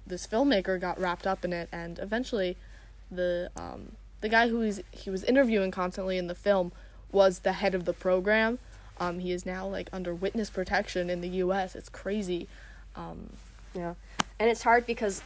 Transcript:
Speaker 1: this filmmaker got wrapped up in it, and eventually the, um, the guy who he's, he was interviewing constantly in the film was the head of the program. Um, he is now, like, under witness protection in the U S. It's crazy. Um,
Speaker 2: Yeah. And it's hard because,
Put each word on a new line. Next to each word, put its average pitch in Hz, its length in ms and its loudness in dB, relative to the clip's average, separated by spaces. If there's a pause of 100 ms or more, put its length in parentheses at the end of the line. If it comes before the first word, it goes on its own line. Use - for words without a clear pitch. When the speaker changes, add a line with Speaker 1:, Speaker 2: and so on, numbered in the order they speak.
Speaker 1:
this 180 200 -8
filmmaker 202 540 4
got 180 200 -4
wrapped 180 280 0
up 190 180 0
in 180 80 -2
it, 170 180 -4
and 170 280 -8
eventually 202 580 -2 (540)
the, 180 440 0
um, - 400 -10 (240)
the 214 100 -2
guy 233 200 6
who 226 120 2
he's, 214 200 0 (100)
he - 180 -10
was 190 140 -2
interviewing 226 480 4
constantly 185 440 -2
in 180 120 0
the 175 80 -4
film 190 360 4 (400)
was 190 280 8
the 185 140 2
head 190 200 0
of 180 120 -2
the 175 80 2
program. 214 640 4 (400)
Um, 175 180 -2
he 180 140 -2
is 180 160 -4
now, 185 180 -6
like, 185 260 -6
under 180 220 -4
witness 196 380 -2
protection 185 580 0
in 175 120 -2
the 180 80 -4
U 180 240 2
S. 190 220 -2
It's - 140 -12
crazy. 190 580 -4 (480)
Um, 170 360 -10 (420)
Speaker 2:
Yeah. 170 200 -4 (440)
And 220 120 4
it's 220 140 0
hard 233 220 6
because, 226 400 -2